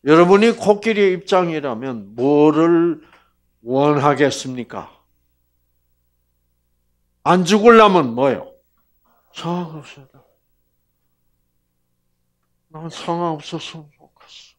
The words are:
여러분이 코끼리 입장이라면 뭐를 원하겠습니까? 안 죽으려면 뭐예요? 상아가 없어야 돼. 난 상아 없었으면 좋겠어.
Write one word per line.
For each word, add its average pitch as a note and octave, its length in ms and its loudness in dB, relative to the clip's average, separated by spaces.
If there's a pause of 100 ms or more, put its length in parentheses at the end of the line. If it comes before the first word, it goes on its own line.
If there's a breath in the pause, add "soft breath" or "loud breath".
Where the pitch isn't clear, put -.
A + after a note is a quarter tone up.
여러분이 F3+ 480 4
코끼리 G3+ 600 0
입장이라면 C3+ 1000 -6
뭐를 D#3 920 0 (560 soft breath)
원하겠습니까? C3 1300 -2 (2250)
안 F3 200 2
죽으려면 G3 720 4
뭐예요? B2 380 -2 (800)
상아가 E3 460 -10
없어야 C3+ 280 -20
돼. C3+ 120 -20 (2500)
난 D#3+ 200 -14
상아 E3+ 420 -6
없었으면 D3+ 600 -14
좋겠어. - 680 -20